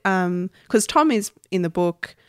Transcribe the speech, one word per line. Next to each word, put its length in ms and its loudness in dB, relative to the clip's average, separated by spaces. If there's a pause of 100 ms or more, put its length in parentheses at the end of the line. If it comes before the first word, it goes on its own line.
um, 440 -2 (200)
'cause 180 2
Tom 240 4
is 200 -2 (200)
in 120 0
the 60 -2
book. 460 -4 (140)